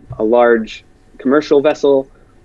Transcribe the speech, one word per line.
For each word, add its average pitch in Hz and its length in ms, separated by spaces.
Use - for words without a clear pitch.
a 110 60
large 117 640
commercial 143 440
vessel 139 480